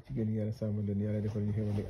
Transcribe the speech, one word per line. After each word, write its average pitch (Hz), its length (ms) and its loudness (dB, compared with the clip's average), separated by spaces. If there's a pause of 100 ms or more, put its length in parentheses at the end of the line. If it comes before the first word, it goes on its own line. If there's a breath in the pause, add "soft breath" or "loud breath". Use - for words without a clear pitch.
jigéen 113 260 -2
yi 110 80 0
Yàlla 107 140 0
sàmm 107 340 -2
leen, 101 160 0
Yàlla 107 200 0
defal 104 220 0
ñu 104 80 2
xéwali 104 380 0